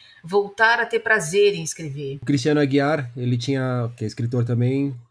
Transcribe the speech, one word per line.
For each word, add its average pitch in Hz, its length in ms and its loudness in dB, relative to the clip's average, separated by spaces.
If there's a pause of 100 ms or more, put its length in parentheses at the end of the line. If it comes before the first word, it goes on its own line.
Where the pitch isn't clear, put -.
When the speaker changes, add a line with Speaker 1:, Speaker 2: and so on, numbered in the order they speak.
(240)
Speaker 1:
voltar 202 560 2
a 226 60 -2
ter 233 140 -2
prazer 202 540 2
em 165 80 -6
escrever. 143 600 -10
Speaker 2:
O - 40 -14
Cristiano 147 340 2
Aguiar, 139 560 0
ele 123 200 0
tinha, 127 580 -2
que - 100 -8
é - 20 -2
escritor 117 380 -2
também, 127 520 0 (140)